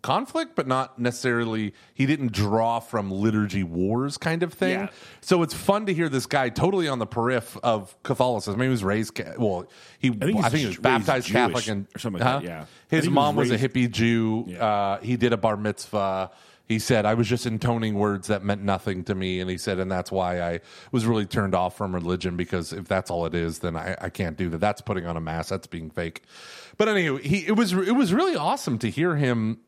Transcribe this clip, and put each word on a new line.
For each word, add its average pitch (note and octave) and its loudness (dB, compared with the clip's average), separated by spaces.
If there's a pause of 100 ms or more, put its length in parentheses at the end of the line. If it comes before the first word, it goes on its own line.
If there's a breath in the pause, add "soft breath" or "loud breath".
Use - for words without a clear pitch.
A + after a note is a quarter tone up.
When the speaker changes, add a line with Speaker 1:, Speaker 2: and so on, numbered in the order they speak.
Speaker 1:
conflict, C4+ -2
but C#3+ -2
not C3 -2
necessarily, A#2 0 (220 soft breath)
he C3+ 2
didn't C#3 0
draw A2+ 2
from G2+ -4
liturgy G2+ 0
wars G2+ -2
kind E3 -2
of E3 -4
thing. F#3 0 (100)
Speaker 2:
Yeah. G3 -6 (320 loud breath)
Speaker 1:
So F3 4
it's D3+ -2
fun G3+ 2
to F#3+ 0
hear E3 0
this C3 -2
guy C3+ 0
totally E3 0
on C3 -2
the A2 -2
periph A#2 -2
of A2 0
Catholicism. B2 0
I A#2 0
mean, C3 2
he - 2
was A2+ 0
raised, G#2 0
Ca-, - -8
well, F#2+ 0 (340 loud breath)
he, C3+ 2
Speaker 2:
I A#2+ 4
think C#3 0
he's G3 2
Speaker 1:
I A#2 4
think D3 2
he B2+ 0
was F#2+ -4
Speaker 2:
raised - -14
Speaker 1:
baptized C3 2
Speaker 2:
Jewish F#2+ -2
Speaker 1:
Catholic A#2+ 2
and G2 -4
Speaker 2:
or - -12
something G2 -4
like B2+ 2
that, F2 -8
Speaker 1:
huh? E2+ -8
Speaker 2:
yeah. D#2+ -10
I - -12
Speaker 1:
His - -18 (200 loud breath)
Speaker 2:
think D#3+ 4
he F3 2
was F3 4
Speaker 1:
mom C#3+ 4
was A#2+ 2
a - 4
Speaker 2:
raised A#2 2
Speaker 1:
hippie B2 2
Jew. A2+ 2
Speaker 2:
Yeah. F2+ -4
Speaker 1:
Uh, G2+ 0
he A#2 -2
did A#2 4
a A#2 4
bar G#2+ 2
mitzvah. G2 -2 (320 loud breath)
He A2+ 0
said, G#2+ 4
"I A2 4
was A2+ 2
just A#2+ 0
intoning A2+ 0
words G2+ 0
that G2+ 0
meant G2+ -2
nothing F#2+ -2
to G#2+ -2
me." F#2 -2
And F#2 -4
he F2 -4
said, F#2+ -2
"And F#2+ -2
that's F#2 -4
why F2+ 0
I E2+ -2 (300 loud breath)
was A#2 0
really A2 2
turned G2 0
off F2+ 0
from F#2+ -4
religion, F2 -2
because F2 -4
if F2+ -10
that's F#2+ 0
all E2+ -2
it D#2+ -4
is, E2 -2
then E2 -4
I, E2+ -6
I F#2 -8
can't E2 -6
do F#2 -2
that." E2 -6
That's G2+ 0
putting F#2 -6
on E2 -4
a D#2+ -4
mask. D#2+ -6
That's G2 -6
being D#2+ -10
fake. - -8 (560 loud breath)
But G#3+ 6
anyway, D#3+ 0
he, E3+ 0
it G#3 2
was, G#3 4
it F#3+ 2
was A#3+ 4
really E4+ 2
awesome D3+ -2
to A2 0
hear E3 0
him A#2 0